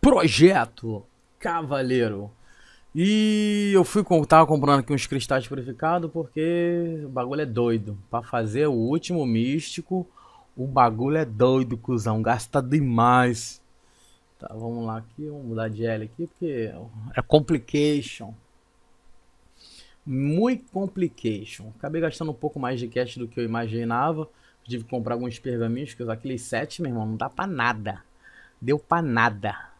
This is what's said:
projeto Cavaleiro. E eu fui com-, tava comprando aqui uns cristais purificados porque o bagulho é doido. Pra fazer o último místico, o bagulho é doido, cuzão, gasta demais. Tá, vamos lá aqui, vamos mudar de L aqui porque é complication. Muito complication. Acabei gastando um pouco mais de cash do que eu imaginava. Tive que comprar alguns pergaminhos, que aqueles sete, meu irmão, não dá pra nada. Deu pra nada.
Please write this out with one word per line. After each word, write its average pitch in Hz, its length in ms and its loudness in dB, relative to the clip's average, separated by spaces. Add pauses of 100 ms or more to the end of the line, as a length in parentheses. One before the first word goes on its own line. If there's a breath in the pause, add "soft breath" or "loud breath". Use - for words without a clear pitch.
projeto 147 1040 4 (340)
Cavaleiro. 127 880 0 (640 soft breath)
E 208 800 2
eu 185 120 8
fui 208 180 0
com-, 170 220 4
tava 160 200 10
comprando 143 360 4
aqui 123 100 -4
uns 139 160 -2
cristais 131 400 -2
purificados 143 640 -4
porque 170 920 -2
o - 20 -10
bagulho 131 320 -4
é 151 60 -2
doido. 113 520 0 (140)
Pra 117 100 -4
fazer 117 460 -2
o 143 60 0
último 143 520 0
místico, 143 800 -2 (480 loud breath)
o 127 140 -6
bagulho 123 480 2
é 156 80 2
doido, 123 540 2
cuzão, 113 440 -2
gasta 117 400 0
demais. 123 1000 2 (760 soft breath)
Tá, - 160 -16
vamos 117 320 -8
lá 110 120 -6
aqui, 127 320 -12
vamos 147 160 -12
mudar 113 240 -4
de 110 160 -4
L 110 180 -2
aqui 135 240 -8
porque 131 460 -4 (420)
é 127 60 -2
complication. 147 1120 0 (1800 loud breath)
Muito 156 600 0
complication. 120 1080 -6
Acabei 151 220 -6
gastando 160 320 -4
um - 20 -6
pouco 151 240 -6
mais 131 220 -4
de 120 80 -6
cash 120 300 -4
do 120 100 -8
que 117 140 -6
eu - 20 0
imaginava. 117 840 -2 (340 soft breath)
Tive 117 220 -8
que 117 40 -20
comprar 120 260 -4
alguns 120 220 -6
pergaminhos, 120 560 -4
que - 100 -12
aqueles 117 400 -6
sete, 127 380 -6
meu 143 100 -4
irmão, 113 140 -4
não 110 120 -4
dá 123 120 -4
pra - 160 -6
nada. 117 560 -4 (600 loud breath)
Deu 135 180 0
pra 170 220 0
nada. 113 680 0 (100)